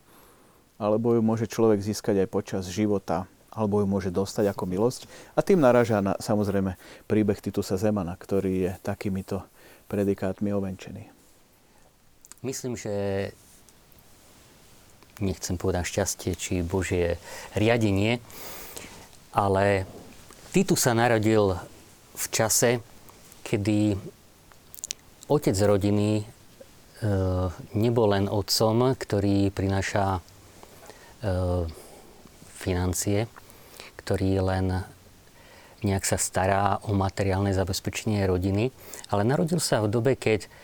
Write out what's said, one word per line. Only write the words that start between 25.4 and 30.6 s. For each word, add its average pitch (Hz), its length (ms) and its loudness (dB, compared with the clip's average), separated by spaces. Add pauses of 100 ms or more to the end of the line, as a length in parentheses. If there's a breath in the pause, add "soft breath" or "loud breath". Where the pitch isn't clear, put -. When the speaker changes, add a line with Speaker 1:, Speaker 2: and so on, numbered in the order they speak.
Speaker 2:
rodiny, 104 640 2
e, - 20 -14 (1500)
nebol 113 400 4
len 98 160 2
otcom, 113 640 2
ktorý 98 560 0
prináša, 98 720 0
e, - 1400 -6 (960 loud breath)